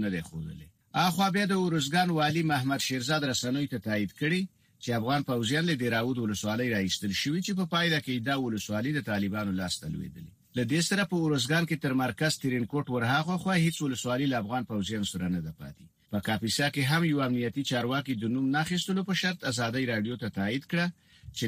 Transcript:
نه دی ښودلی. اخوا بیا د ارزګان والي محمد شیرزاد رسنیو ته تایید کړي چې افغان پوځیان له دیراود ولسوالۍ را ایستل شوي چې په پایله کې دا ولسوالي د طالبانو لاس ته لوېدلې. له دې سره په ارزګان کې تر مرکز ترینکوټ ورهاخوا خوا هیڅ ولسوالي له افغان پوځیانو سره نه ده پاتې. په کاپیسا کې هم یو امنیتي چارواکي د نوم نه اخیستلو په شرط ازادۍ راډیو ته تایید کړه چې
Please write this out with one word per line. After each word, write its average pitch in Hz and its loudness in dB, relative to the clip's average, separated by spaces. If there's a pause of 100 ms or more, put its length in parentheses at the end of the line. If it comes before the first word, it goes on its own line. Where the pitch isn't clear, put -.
نه 101 0
دی 85 -2
ښودلی. 80 -10 (260)
اخوا 180 2
بیا 202 2
د 185 2
ارزګان 180 2
والي 156 2
محمد 135 0
شیرزاد 131 0
رسنیو 131 0
ته 127 -4
تایید 104 0
کړي 170 2 (400)
چې 120 -4
افغان 120 2
پوځیان 131 0
له 170 2
دیراود 120 0
ولسوالۍ 107 -2
را 104 2
ایستل 95 0
شوي 147 0
چې 208 -2
په 190 2 (100)
پایله 170 2
کې 123 -2
دا 139 2
ولسوالي 113 -2
د 143 0 (100)
طالبانو 101 0
لاس 92 -2
ته - -10
لوېدلې. - -8 (240)
له 123 0
دې 139 2
سره 196 2
په 180 -2
ارزګان 156 2
کې 156 -2
تر 135 2
مرکز 131 2 (100)
ترینکوټ 127 0
ورهاخوا 135 2
خوا 190 0
هیڅ 165 4
ولسوالي 127 0
له 131 2
افغان 117 -2
پوځیانو 104 -2
سره 90 -2
نه 87 0
ده 78 -8
پاتې. 71 -14 (260)
په 104 -2
کاپیسا 110 0
کې 139 0
هم 165 4
یو 147 2
امنیتي 123 0
چارواکي 127 0
د 107 -4 (100)
نوم 131 0
نه 147 2
اخیستلو 175 0
په 190 2
شرط 180 -2
ازادۍ 120 0
راډیو 113 0
ته 113 -4
تایید 104 -2
کړه 170 2 (500)
چې - -4